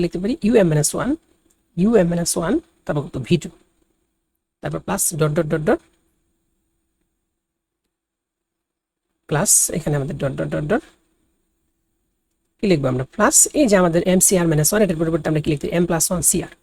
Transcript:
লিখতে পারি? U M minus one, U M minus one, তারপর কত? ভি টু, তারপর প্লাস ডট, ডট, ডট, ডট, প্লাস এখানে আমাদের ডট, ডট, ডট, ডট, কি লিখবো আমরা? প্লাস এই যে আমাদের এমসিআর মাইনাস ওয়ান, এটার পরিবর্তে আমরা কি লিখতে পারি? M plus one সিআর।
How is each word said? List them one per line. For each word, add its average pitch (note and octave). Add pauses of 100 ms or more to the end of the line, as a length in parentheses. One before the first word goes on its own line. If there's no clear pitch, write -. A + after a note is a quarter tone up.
লিখতে E3+
পারি? G#3+ (160)
U A#3 (120)
M -
minus D#3 (120)
one, B3 (760)
U - (160)
M -
minus E3+ (140)
one, G#3 (300)
তারপর D3+
কত? - (120)
ভি -
টু, F3+ (1120)
তারপর D3+
প্লাস F#3+ (160)
ডট, D3+
ডট, E3
ডট, D#3+
ডট, C#4+ (3500)
প্লাস D#3 (260)
এখানে D#3
আমাদের C#3
ডট, C#3
ডট, -
ডট, D#3
ডট, B3 (1800)
কি -
লিখবো C#3
আমরা? C3 (100)
প্লাস A3 (240)
এই D4+
যে G#3
আমাদের F3 (120)
এমসিআর F3+
মাইনাস D3+
ওয়ান, G#3+
এটার F3
পরিবর্তে E3
আমরা D#3
কি -
লিখতে D3
পারি? - (100)
M -
plus D#3+ (100)
one E3+
সিআর। D#3+ (120)